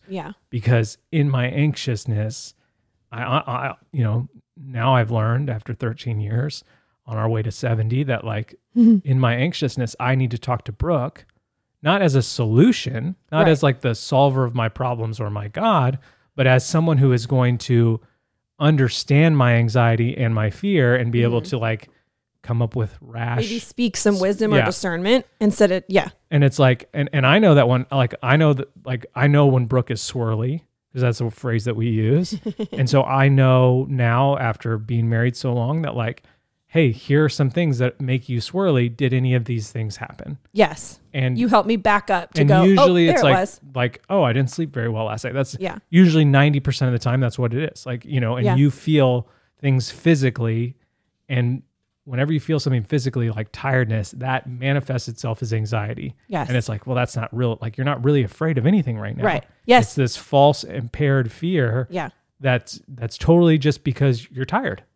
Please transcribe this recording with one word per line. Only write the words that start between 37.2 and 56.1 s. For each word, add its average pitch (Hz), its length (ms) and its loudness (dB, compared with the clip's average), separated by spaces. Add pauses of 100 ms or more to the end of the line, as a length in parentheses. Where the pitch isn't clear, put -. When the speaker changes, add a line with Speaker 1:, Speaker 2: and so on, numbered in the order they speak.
Speaker 2:
are - 20 0
some 139 220 0
things 151 280 0
that 127 220 -2
make 131 300 -4
you 123 100 -2
swirly. 135 540 0
Did 123 180 -2
any 127 220 0
of 120 100 0
these 113 260 -6
things 110 280 -8
happen?" - 400 -14 (140)
Speaker 1:
Yes. - 480 -2 (140)
Speaker 2:
And 127 240 -2
Speaker 1:
You 240 100 0
help 208 180 4
me 226 100 0
back 202 340 0
up 175 240 -2
to 156 60 0
Speaker 2:
and 143 80 6
Speaker 1:
go, 156 140 6
"Oh, - 20 6
Speaker 2:
usually 180 420 6
Speaker 1:
there 165 80 4
Speaker 2:
it's 247 80 4
Speaker 1:
it - 40 4
Speaker 2:
like, 143 100 6
Speaker 1:
was." 185 240 -4 (140)
Speaker 2:
like, 123 360 -4
"Oh, 190 120 2
I 123 100 2
didn't 131 180 0
sleep 160 220 -6
very 117 160 -4
well 110 160 -4
last 110 200 -6
night." 123 100 -8
That's 135 260 -4
Speaker 1:
Yeah. - 180 -8 (120)
Speaker 2:
usually 165 340 6
ninety 143 360 4
percent 135 280 -2
of 123 100 0
the - 60 -6
time 127 160 0
that's 120 180 -2
what 120 160 -2
it 151 180 -4
is. - 140 -20
Like, 123 200 -8
you 135 140 -4
know, 117 160 -2
and 123 100 -2
Speaker 1:
Yeah. 123 100 2
Speaker 2:
you 139 140 4
feel 131 580 0 (320)
things 131 300 0
physically, 123 840 0 (540)
and 123 340 -2 (420)
whenever 139 280 -4
you 151 80 0
feel 160 180 -2
something 127 240 -2
physically 123 480 -4
like 110 220 -8
tiredness, 117 600 -2
that 131 360 -6
manifests 131 600 -4
itself 113 340 -8
as 110 100 -6
anxiety. 110 640 -6 (100)